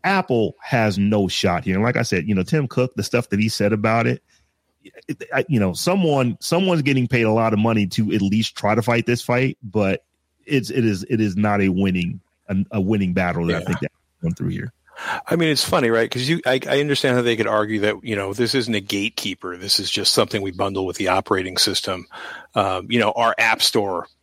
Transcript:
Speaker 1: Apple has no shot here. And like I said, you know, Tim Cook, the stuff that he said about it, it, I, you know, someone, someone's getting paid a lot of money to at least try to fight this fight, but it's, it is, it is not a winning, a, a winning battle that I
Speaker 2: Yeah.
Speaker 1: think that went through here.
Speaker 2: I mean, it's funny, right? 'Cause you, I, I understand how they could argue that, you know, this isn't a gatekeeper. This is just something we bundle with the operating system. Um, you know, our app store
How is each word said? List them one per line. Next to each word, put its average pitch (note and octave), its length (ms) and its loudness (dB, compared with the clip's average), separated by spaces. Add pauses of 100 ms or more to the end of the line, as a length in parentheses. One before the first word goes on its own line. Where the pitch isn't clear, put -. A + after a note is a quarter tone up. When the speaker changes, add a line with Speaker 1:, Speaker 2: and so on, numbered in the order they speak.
Speaker 1:
Apple E3+ 580 2
has A2 360 2
no G2+ 320 2
shot F2 340 0
here. F#2 120 0
And G2+ 100 2
like B2 100 0
I - 60 0
said, F#2+ 260 -2
you G#2 80 2
know, F#2 80 2
Tim D3 240 0
Cook, B2+ 280 -2
the - 80 -4
stuff - 260 -2
that G2+ 100 0
he A2 80 2
said G#2 240 0
about A2+ 360 2
it, B2 140 -2 (840)
it, - 160 -8 (100)
I, C3+ 140 0
you C#3 100 2
know, G2 140 2
someone, C#3+ 720 0
someone's F3 400 2
getting C3 260 2
paid A#2+ 160 2
a A2 80 2
lot A2+ 220 2
of G#2 60 2
money A2 280 2
to G#2 240 -2
at G2+ 100 0
least G#2 360 0
try G#2 180 0
to A2+ 60 2
fight A#2 240 0
this A#2+ 160 0
fight, B2+ 420 -2
but G2 400 -2 (420)
it's, C3 240 0
it A#2+ 140 0
is, G2+ 260 0
it A2 120 0
is G2 160 0
not G#2 240 2
a F#2+ 80 4
winning, F#2 500 0 (300)
a, F#2+ 80 0 (140)
a G#2+ 100 -2
winning F#2+ 320 0
battle F2 320 0
that E2 100 0
I E2 40 -2
Speaker 2:
Yeah. F2 80 -8
Speaker 1:
think - 120 -2
that - 120 -6 (300)
went E3+ 160 -4
through F#2 120 -4
here. - 240 -8 (540)
Speaker 2:
I E3+ 80 0
mean, E3 140 2
it's C#3+ 160 0
funny, C#3 240 2
right? A2+ 200 2
'Cause B2+ 200 -4
you, E3+ 160 0
I, C3 140 2 (100)
I C#3 100 2
understand C#3+ 360 0
how B2 80 2
they A#2 120 2
could G#2+ 120 0
argue G#2+ 320 0
that, G#2 240 0
you A2+ 120 -4
know, G2 160 -4
this A2+ 220 -2
isn't A#2+ 220 -2
a G#2 40 0
gatekeeper. F#2+ 800 -6
This F#2+ 220 -2
is F#2+ 100 -4
just - 240 0
something G#2+ 300 0
we G2 80 -4
bundle F#2+ 340 -4
with F2+ 120 -6
the F#2+ 100 -2
operating F#2 500 0
system. F2+ 480 -2 (480)
Um, F#2+ 380 0
you A#2+ 80 2
know, G#2+ 140 2
our A#2 260 2
app A2+ 240 2
store G2 440 0 (160)